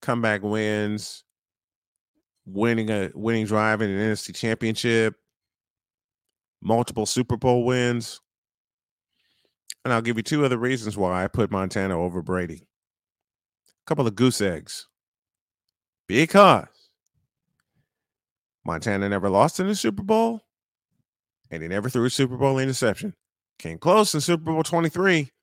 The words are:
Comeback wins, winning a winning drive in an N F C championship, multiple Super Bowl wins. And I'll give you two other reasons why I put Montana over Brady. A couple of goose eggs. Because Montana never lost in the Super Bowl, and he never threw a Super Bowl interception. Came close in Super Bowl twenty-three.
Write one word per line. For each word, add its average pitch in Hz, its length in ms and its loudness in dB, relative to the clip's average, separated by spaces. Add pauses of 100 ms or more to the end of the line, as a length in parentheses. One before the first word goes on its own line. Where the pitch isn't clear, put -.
Comeback 113 400 0
wins, 107 800 -2 (1200)
winning 110 460 -2
a 101 240 -2
winning 110 320 -2
drive 107 340 2
in 110 80 0
an 98 100 -2
N 110 140 0
F 104 60 -4
C - 160 -12
championship, 113 800 0 (1500)
multiple 113 460 0
Super 123 320 -2
Bowl 123 260 2
wins. 123 560 -2 (1600)
And 131 80 -2
I'll 113 100 0
give 117 140 -2
you 113 60 -4
two 147 220 0
other 127 140 0
reasons 113 380 -4
why 92 280 -2
I 98 40 -4
put 107 220 -2
Montana 95 500 -2
over 87 220 -4
Brady. 87 460 -6 (1000)
A - 180 -20
couple 147 220 -2
of 107 80 -2
goose 120 260 2
eggs. 90 460 -6 (1200)
Because 160 640 6 (2000)
Montana 98 440 -2
never 101 200 0
lost 104 300 4
in 190 80 -2
the 208 80 -2
Super 196 300 -4
Bowl, 226 380 0 (1080)
and 80 140 -10
he 82 40 -10
never 101 200 -4
threw 120 160 0
a 123 60 2
Super 127 260 0
Bowl 135 220 2
interception. 131 560 -2 (440)
Came 82 200 -10
close 208 360 4
in 151 60 0
Super 160 320 0
Bowl 160 100 0
twenty-three. 170 680 0 (120)